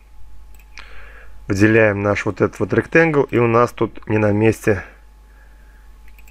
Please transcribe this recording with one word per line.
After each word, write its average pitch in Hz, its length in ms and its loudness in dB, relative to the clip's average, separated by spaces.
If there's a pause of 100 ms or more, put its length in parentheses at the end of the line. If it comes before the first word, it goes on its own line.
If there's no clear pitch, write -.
(1500)
выделяем 107 540 4
наш 101 240 -2
вот 104 160 -6
этот - 180 -2
вот 101 140 -4
ректангл, 147 520 2
и - 120 -4
у 120 100 2
нас 117 240 2
тут - 380 -6
не 107 80 0
на 104 160 2
месте. 104 500 0 (1500)